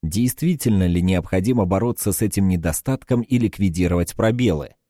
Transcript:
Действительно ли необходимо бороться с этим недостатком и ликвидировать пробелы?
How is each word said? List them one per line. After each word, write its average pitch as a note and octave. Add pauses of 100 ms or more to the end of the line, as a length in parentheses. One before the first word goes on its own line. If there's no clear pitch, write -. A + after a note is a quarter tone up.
Действительно A2+
ли F2
необходимо F#2+
бороться G2
с F2
этим G2
недостатком F#2
и B2
ликвидировать F2
пробелы? A2 (140)